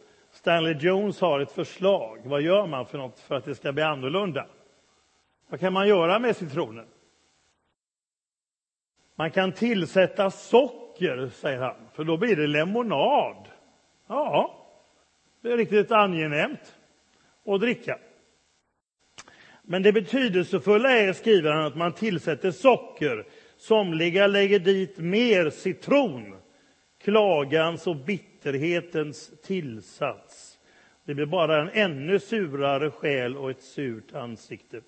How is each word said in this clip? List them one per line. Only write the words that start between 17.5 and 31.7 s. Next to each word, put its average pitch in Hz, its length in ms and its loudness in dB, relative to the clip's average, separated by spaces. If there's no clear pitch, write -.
dricka. 185 360 -4
Men 185 220 -4
det 208 100 8
betydelsefulla 208 1000 2
är, 202 220 4
skriver 175 380 4
han, 156 140 0
att 139 100 -6
man 170 180 -2
tillsätter 180 580 -4
socker. 147 760 0
Somliga 185 720 2
lägger 202 320 4
dit 190 380 0
mer 185 520 2
citron, 165 840 -2
klagans 165 840 2
och 175 80 -2
bitterhetens 156 1500 -6
tillsats. - 1160 -10
Det 147 80 -8
blir 143 120 -4
bara 156 360 2
en 170 120 -6